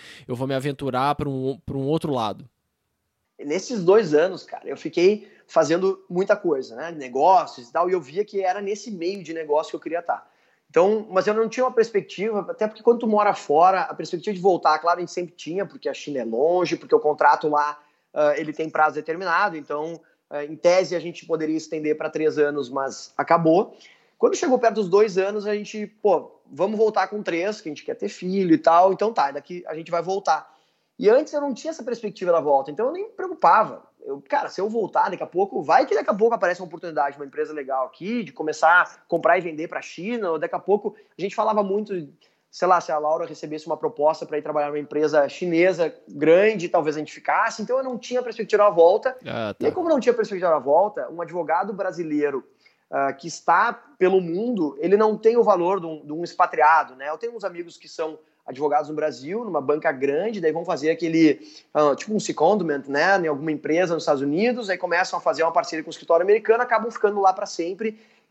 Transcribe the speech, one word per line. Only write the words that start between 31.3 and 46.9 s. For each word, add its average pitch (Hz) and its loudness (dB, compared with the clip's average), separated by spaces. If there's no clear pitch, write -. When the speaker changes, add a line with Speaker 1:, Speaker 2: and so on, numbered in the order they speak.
Speaker 2:
eu 294 -2
não 285 -4
tinha 302 -10
essa 311 -12
perspectiva 214 -4
da 170 4
volta, 143 0
então 214 -4
eu 285 -2
nem 370 -8
me 453 -14
preocupava. 214 2
Eu, - -10
cara, - -2
se - -14
eu 190 -2
voltar 196 -2
daqui 170 -8
a 147 -8
pouco, 196 -2
vai 160 4
que - -2
daqui 349 0
a 269 2
pouco 226 2
aparece 180 0
uma 185 -12
oportunidade, 151 -4
uma 143 -12
empresa 151 -6
legal 135 -4
aqui, 214 -8
de 165 -14
começar 160 2
a - -6
comprar 165 0
e 185 0
vender 165 -8
pra 151 -8
China, 196 -8
ou 160 -4
daqui 170 -6
a 170 -4
pouco, 202 -2
a 156 -12
gente 196 -6
falava 214 0
muito, 208 -4
sei - -4
lá, 180 4
se 175 -8
a 156 -2
Laura 156 -2
recebesse 151 -10
uma 156 -6
proposta 156 0
pra 151 -6
ir - -8
trabalhar 147 -2
numa 147 -6
empresa 147 2
chinesa 170 0
grande, 175 4
talvez 156 0